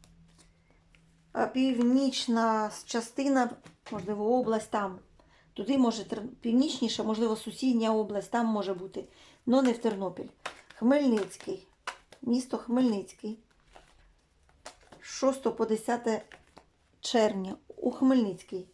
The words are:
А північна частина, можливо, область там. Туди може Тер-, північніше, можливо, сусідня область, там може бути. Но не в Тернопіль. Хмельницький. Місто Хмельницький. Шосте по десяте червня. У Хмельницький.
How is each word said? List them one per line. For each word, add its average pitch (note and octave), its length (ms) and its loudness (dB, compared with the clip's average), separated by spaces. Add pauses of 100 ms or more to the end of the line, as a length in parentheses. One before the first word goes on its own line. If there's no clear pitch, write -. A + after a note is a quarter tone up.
(1300)
А C4 140 0
північна A#3+ 1200 2 (140)
частина, B3 680 0 (420)
можливо, G#3 460 0
область A3 320 0
там. G3 280 -2 (540)
Туди A3+ 260 0
може A3+ 260 2
Тер-, G#3+ 240 -8 (120)
північніше, A#3+ 640 0
можливо, A3 340 0
сусідня A3 580 0
область, G#3 360 -2
там A#3 160 2
може G3+ 280 0
бути. F#3 300 -10 (420)
Но B3+ 160 4
не B3 100 4
в A#3 60 -2
Тернопіль. G3 500 -4 (460)
Хмельницький. A3 960 0 (540)
Місто B3 360 -2
Хмельницький. A3+ 800 -2 (1600)
Шосте C4 500 -2
по A3+ 160 -2
десяте A3 580 -2 (760)
червня. G#3 560 0 (200)
У - 140 0
Хмельницький. G#3+ 840 0